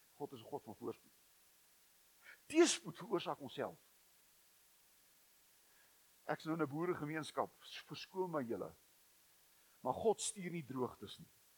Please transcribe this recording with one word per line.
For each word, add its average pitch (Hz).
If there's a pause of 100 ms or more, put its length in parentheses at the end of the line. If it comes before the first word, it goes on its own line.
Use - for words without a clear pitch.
(160)
God 143
is 120
'n 110
God 135
van 104
voorspoed. - (1300)
Teëspoed -
veroorsaak 175
onsself. 139 (2500)
Ek 147
is -
nou 160
in 165
'n 143
boeregemeenskap, 151 (340)
verskoon 185
my 151
julle. 90 (1040)
Maar 127
God 196
stuur 175
nie 165
droogtes 120
nie. - (260)